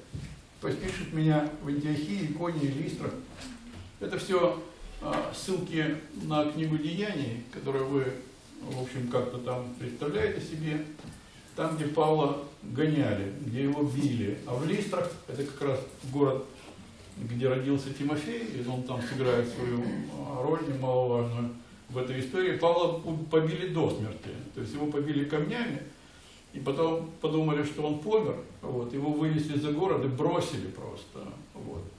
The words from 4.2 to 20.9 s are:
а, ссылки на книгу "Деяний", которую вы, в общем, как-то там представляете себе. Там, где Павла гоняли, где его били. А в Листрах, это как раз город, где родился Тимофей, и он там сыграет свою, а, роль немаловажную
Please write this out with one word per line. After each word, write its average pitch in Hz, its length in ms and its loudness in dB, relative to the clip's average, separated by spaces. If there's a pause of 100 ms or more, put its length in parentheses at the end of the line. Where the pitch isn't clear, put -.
а, 147 340 -2
ссылки 156 600 0 (260)
на 151 280 2
книгу 156 280 2
"Деяний", 156 760 -2
которую 135 360 0
вы, 131 240 2 (500)
в 127 200 -4
общем, 127 260 -4
как-то 123 300 0
там 123 400 -4
представляете 147 640 0
себе. 156 440 -2 (720)
Там, 160 200 -2
где 151 100 0
Павла 151 560 4 (200)
гоняли, 120 680 2 (140)
где 123 180 0
его 143 180 2
били. 123 640 2
А 123 80 -2
в 143 120 0
Листрах, 185 460 0 (160)
это 131 160 -2
как - 180 -8
раз 139 180 2 (320)
город, 135 320 4 (760)
где 120 300 0
родился 135 440 2
Тимофей, 151 520 -2
и 123 220 -4
он 127 160 -2
там 123 200 -4
сыграет 123 480 2
свою, 120 340 0 (280)
а, 139 300 -4
роль 156 260 2
немаловажную 120 840 2 (400)